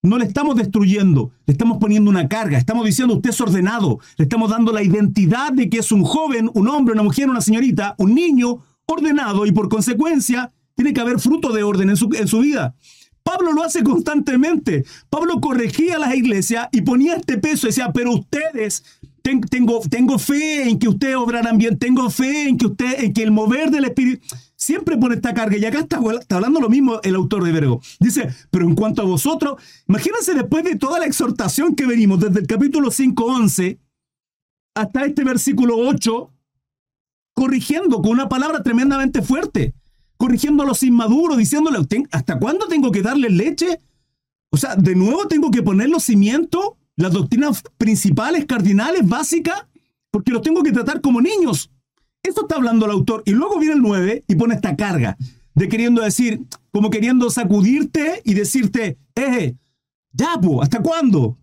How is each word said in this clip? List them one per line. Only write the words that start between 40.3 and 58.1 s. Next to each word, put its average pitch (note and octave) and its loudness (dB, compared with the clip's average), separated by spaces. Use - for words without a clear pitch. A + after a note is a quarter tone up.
a - 0
los C4 0
inmaduros, B3 4
diciéndole, C#4+ 2
"¿Ten-, A3+ -2
hasta C3+ -4
cuándo E4+ -2
tengo D4 2
que G3 0
darles A#3+ 0
leche? E4 0
O D3+ 0
sea, E3+ -2
de F#3 4
nuevo B3 0
tengo D4+ 2
que A#3+ 0
poner G3+ 2
los D#4+ 0
cimientos, D4 0
las F3 0
doctrinas A3+ 0
principales, A3 0
cardinales, A3+ 0
básicas, E4 -2
porque G#3 -2
los A#3 -2
tengo D#4+ 0
que C#4+ 2
tratar A#3+ -2
como A#3+ 2
niños". D#4+ 0
Eso F#4+ -2
está E4 -4
hablando A#3 2
el G#3 -2
autor. G#3+ -2
Y G#3 0
luego E4 0
viene D#4 2
el C#4+ 4
nueve G#3 0
y F#3+ -8
pone A3+ 0
esta F3 -4
carga D3 -2
de F#3+ 2
queriendo A#3 2
decir, G#3+ -2
como G#3 0
queriendo A#3+ 0
sacudirte B3+ 0